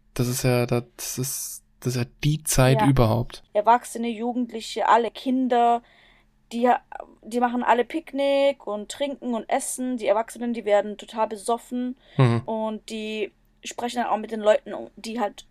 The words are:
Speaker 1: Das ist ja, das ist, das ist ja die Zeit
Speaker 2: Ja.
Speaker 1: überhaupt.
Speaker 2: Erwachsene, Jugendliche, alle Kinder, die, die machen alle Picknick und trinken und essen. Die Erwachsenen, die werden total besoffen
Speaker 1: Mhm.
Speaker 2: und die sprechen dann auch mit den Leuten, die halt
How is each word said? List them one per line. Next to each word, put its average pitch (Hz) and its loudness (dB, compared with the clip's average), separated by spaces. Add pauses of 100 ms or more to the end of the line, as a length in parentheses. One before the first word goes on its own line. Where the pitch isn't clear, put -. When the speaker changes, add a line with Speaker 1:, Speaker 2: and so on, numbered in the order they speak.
(140)
Speaker 1:
Das 120 -2
ist 123 -2
ja, 123 2
das - -4
ist, - -8 (160)
das 127 -4
ist 123 -2
ja - -4 (160)
die 151 0
Zeit 131 4
Speaker 2:
Ja. - 4
Speaker 1:
überhaupt. 117 4 (100)
Speaker 2:
Erwachsene, 226 2
Jugendliche, 226 -4
alle 226 4
Kinder, 240 2 (720)
die, 240 2 (540)
die 220 -6
machen 240 0
alle 240 4
Picknick 277 0
und 208 -6
trinken 262 -4
und - -6
essen. 254 -4
Die 214 -4
Erwachsenen, 226 -2
die 220 -8
werden 202 2
total 220 -4
besoffen 240 -6 (200)
Speaker 1:
Mhm. 117 4
Speaker 2:
und 220 -6
die 214 -6 (320)
sprechen 240 -8
dann - -2
auch 208 2
mit 214 -10
den 220 -6
Leuten, 208 2 (240)
die 226 -8
halt - -4